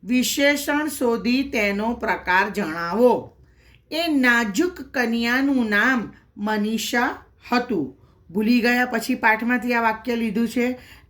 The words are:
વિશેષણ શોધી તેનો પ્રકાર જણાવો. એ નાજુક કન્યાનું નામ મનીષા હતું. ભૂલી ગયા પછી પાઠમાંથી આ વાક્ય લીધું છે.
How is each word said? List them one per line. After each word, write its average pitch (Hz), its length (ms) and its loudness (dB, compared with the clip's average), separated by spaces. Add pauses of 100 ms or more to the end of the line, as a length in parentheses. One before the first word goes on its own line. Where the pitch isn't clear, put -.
વિશેષણ 294 840 0
શોધી 240 540 0
તેનો 214 520 -2
પ્રકાર 190 560 0
જણાવો. 175 880 0 (540)
એ 330 180 -2
નાજુક 247 640 2
કન્યાનું 247 960 0
નામ 214 440 2 (240)
મનીષા 214 880 -2 (280)
હતું. 208 440 -2 (340)
ભૂલી 220 300 2
ગયા 240 260 2
પછી 247 280 -2
પાઠમાંથી 240 600 0
આ 233 60 0
વાક્ય 233 360 -2
લીધું 226 320 0
છે. 247 300 -2 (320)